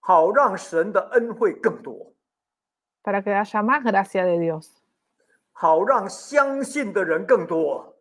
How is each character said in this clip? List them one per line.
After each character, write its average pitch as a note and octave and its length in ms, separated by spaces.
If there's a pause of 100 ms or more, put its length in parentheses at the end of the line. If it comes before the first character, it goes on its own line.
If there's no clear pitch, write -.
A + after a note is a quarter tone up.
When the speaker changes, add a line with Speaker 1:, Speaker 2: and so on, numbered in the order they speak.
Speaker 1:
好 F3 300
让 A3 280
神 E3+ 340
的 G3+ 200
恩 A#3 220
惠 G#3+ 200
更 - 260
多。 - 320 (920)
Speaker 2:
Para G3+ 200
que G3+ 100
haya G#3 300
más C4 200
gracia G3 420
de F3 140
Dios. D#3+ 440 (720)
Speaker 1:
好 D#3+ 320
让 G#3+ 260
相 C#4 520
信 B3 300
的 F#3+ 120
人 E3 200
更 E3 220
多。 D#3+ 540